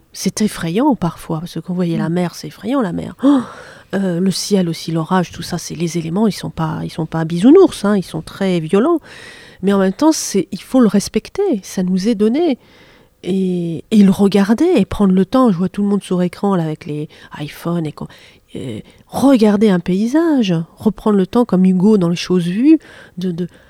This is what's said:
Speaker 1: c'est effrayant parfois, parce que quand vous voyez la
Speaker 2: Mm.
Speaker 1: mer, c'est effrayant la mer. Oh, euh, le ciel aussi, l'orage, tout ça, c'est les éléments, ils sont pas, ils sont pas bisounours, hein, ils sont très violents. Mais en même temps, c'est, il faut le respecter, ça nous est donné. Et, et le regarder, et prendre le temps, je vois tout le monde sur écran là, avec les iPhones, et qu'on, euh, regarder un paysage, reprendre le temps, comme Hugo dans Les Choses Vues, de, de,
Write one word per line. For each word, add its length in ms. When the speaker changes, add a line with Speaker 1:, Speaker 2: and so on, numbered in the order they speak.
Speaker 1:
c'est 280
effrayant 540
parfois, 440
parce 160
que 40
quand 140
vous 20
voyez 220
la 120
Speaker 2:
Mm. 40
Speaker 1:
mer, 220
c'est 120
effrayant 340
la 120
mer. 300
Oh, 180
euh, 280
le 100
ciel 380
aussi, 220
l'orage, 400
tout 100
ça, 160
c'est 180
les 220
éléments, 300
ils 40
sont 180
pas, 340
ils 60
sont 160
pas 200
bisounours, 600
hein, 120
ils 80
sont 160
très 400
violents. 380
Mais 100
en 60
même 140
temps, 200
c'est, 400
il 80
faut 180
le 80
respecter, 760
ça 220
nous 240
est 80
donné. 420
Et, 680
et 120
le 80
regarder, 680
et 80
prendre 280
le 120
temps, 260
je 60
vois 120
tout 120
le 80
monde 140
sur 180
écran 340
là, 80
avec 220
les 240
iPhones, 460
et 60
qu'on, 160
euh, 240
regarder 600
un 100
paysage, 720
reprendre 400
le 100
temps, 160
comme 220
Hugo 320
dans 120
Les 60
Choses 300
Vues, 340
de, 140
de, 160